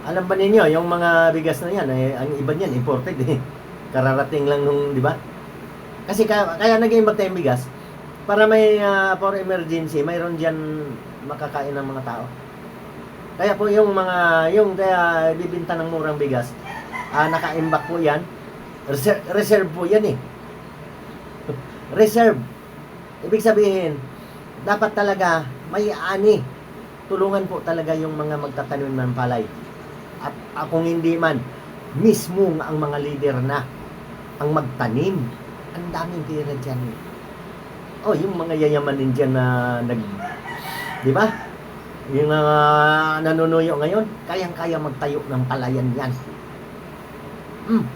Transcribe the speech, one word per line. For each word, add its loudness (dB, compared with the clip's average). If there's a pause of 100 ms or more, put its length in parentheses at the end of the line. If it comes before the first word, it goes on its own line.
Alam -2
ba 2
ninyo, 8
yung 4
mga 6
bigas 0
na -2
yan, 0
eh, 2
ang -2
iba 0
niyan, 0
imported 0
eh. 2 (520)
Kararating 2
lang 2
nung, 2
di 0
ba? 2 (880)
Kasi 2
kaya, 2
kaya 6
nag-iimbak 6
tayong 0
bigas 2 (640)
para 6
may, 8
ah, 4
for 0
emergency, 0
mayroon -2
dyan 0 (720)
makakain -6
ng -4
mga -8
tao. -6 (1080)
Kaya 2
po 0
yung 4
mga, 2 (360)
yung 4
kaya 4
bibinta -4
ng -2
murang -2
bigas, 0 (580)
ah, 2
naka-imbak 0
po -4
yan. 2 (680)
Reser-, 0
reserve 4
po -2
yan 4
eh. -2 (1800)
Reserve. 6 (880)
Ibig 2
sabihin, 4 (640)
dapat 2
talaga 2 (240)
may 0
ani. 2 (680)
Tulungan 2
po -4
talaga -2
yung -2
mga -2
magtatanim -4
ng 0
palay. 0 (800)
At, -8 (200)
ah, -6
kung 0
hindi 2
man, 2 (560)
mismo 4
ang -4
mga 0
leader 0
na 0 (720)
ang 0
magtanim. 0 (560)
Ang -8
daming -6
pera -4
dyan. -4 (1300)
Oh, 2
yung -2
mga -2
yayamanin 2
dyan 2
na 4 (380)
nag-, -4 (800)
di 2
ba? 4 (880)
Yung 2
mga 4 (680)
nanunuyo 2
ngayon, 2 (240)
kayang-kaya -4
magtayo -4
ng -2
palayan 0
yan. -4 (1500)
Hmm. 2 (120)